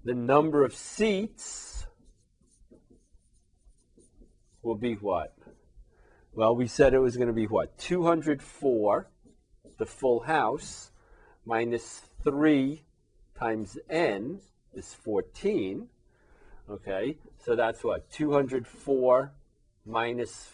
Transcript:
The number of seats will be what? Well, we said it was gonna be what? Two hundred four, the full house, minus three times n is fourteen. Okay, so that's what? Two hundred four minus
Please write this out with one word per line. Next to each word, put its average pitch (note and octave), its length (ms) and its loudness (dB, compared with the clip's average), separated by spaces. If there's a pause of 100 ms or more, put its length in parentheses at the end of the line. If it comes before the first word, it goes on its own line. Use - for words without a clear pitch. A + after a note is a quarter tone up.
The B2 80 -4
number C#3+ 500 4
of B2 120 2
seats - 1120 -4 (2750)
will A2+ 140 -2
be A#2 180 -4
what? F#2+ 420 -4 (960)
Well, A2+ 240 2
we A#2+ 120 -2
said C3 260 6
it C3+ 60 6
was B2 180 2
gonna A#2+ 160 0
be A2 140 0
what? G#2 320 0
Two F3 240 -2
hundred D#3 400 2
four, A#2 680 0 (680)
the A2 60 -4
full A#2+ 360 0
house, C#3 720 -2 (520)
minus A#2 580 -4 (220)
three D3 600 2 (540)
times A2+ 420 -6 (100)
n D3+ 520 -2 (320)
is - 200 -16
fourteen. A2+ 920 -4 (840)
Okay, G#2 480 -6 (260)
so A#2+ 120 0
that's A2+ 280 0
what? F2 280 -4
Two D3+ 200 -2
hundred C3 360 0
four C3 680 2 (540)
minus A#2 680 -4